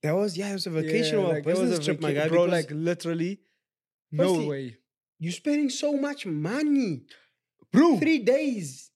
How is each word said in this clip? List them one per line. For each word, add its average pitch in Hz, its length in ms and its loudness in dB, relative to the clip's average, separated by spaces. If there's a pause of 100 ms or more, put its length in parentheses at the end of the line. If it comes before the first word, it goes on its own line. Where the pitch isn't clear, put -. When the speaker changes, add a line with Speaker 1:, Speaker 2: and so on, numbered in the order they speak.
Speaker 1:
That 151 120 0
was, 190 220 -2
yeah, 202 120 -6
it 196 40 -6
was 190 140 -6
a 175 40 -6
vacation 160 480 0
Speaker 2:
Yeah, 190 60 2
Speaker 1:
or - 20 0
a 165 80 2
Speaker 2:
like, 147 100 -4
it 156 40 0
was 175 120 2
Speaker 1:
business 247 180 0
Speaker 2:
a 147 60 -6
Speaker 1:
trip, 156 160 -2
my 151 120 0
Speaker 2:
vaca-, 147 100 0
Speaker 1:
guy, 160 60 0
Speaker 2:
bro, 175 160 4
Speaker 1:
because 175 200 0
Speaker 2:
like, 147 60 -14
literally, 170 680 -4 (720)
no 165 160 2
Speaker 1:
Firstly, 160 200 0
Speaker 2:
way. 135 300 -8 (420)
Speaker 1:
you're 170 120 -6
spending 294 380 0
so 294 280 -2
much 285 280 -4
money. 208 800 -2 (680)
Speaker 2:
Bro, 294 280 6
Speaker 1:
Three 311 200 2
days. 226 760 -2